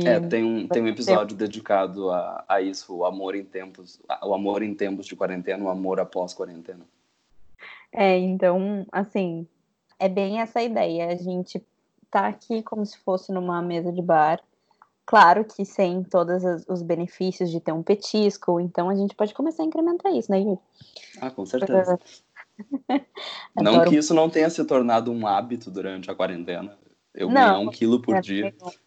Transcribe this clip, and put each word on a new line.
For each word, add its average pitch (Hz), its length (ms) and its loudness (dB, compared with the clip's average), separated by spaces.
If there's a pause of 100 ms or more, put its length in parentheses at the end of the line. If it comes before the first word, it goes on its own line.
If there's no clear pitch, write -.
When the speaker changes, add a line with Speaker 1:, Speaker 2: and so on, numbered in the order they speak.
Speaker 1:
É, - 140 4
tem 120 240 0
um, 113 240 -2
tem 120 140 0
um 113 40 0
Speaker 2:
vai 110 80 0
ter 120 80 -8
Speaker 1:
episódio 107 360 2
dedicado 101 760 -2
a, 87 360 -6
a 95 140 0
isso, 95 340 -8
o 87 100 -2
amor 95 300 -4
em 98 80 -8
tempos, 92 640 -16
a, - 180 -8
o 101 80 0
amor 101 300 -2
em 104 100 -6
tempos 98 320 -6
de 92 100 -14
quarentena, 92 480 -6
o 95 60 -2
amor 95 300 -2
após 90 340 -6
quarentena. 87 520 -14 (1040)
Speaker 2:
É, 190 260 4
então, 185 760 0
assim, 180 560 -4 (520)
é 190 80 0
bem 196 340 -2
essa 226 200 -2
ideia. 175 480 -2
A 175 60 -2
gente 180 480 -6 (460)
tá 202 180 0
aqui 220 360 -6
como 214 220 -6
se - 140 -16
fosse 185 320 -4
numa 180 300 -2
mesa 175 300 -4
de 180 100 -4
bar. 160 380 4 (680)
Claro 202 380 8
que 208 220 -6
sem 185 380 -2
todos 180 420 0
as, 170 220 -2
os 180 140 -4
benefícios 175 680 -2
de 165 100 -4
ter 160 120 -4
um 165 120 -4
petisco, 202 760 0
então 175 300 -2
a 196 60 0
gente 196 200 -2
pode 214 180 -2
começar 320 300 -4
a - 20 -2
incrementar 339 480 0
isso, 226 180 -2
né, 190 80 4
Yuri? 196 200 0 (600)
Speaker 1:
Ah, 131 120 -8
com - 140 -8
certeza. 180 540 2 (600)
Speaker 2:
<laughs> 269 200 -10 (760)
Speaker 1:
Não - 200 4
Speaker 2:
Adoro. 170 140 8
Speaker 1:
que 160 60 6
isso 151 180 2
não 160 160 6
tenha 160 200 4
se 165 160 -2
tornado 120 460 2
um 117 140 -4
hábito 104 460 -2
durante 95 400 -8
a 92 40 -8
quarentena. 90 640 -6 (360)
Eu - 140 -4
Speaker 2:
Não, 240 60 0
Speaker 1:
ganhar 220 260 6
um 208 100 -2
quilo - 320 2
por 95 200 0
Speaker 2:
de 98 120 -6
Speaker 1:
dia. 101 200 -4
Speaker 2:
maneira 180 200 -16 (140)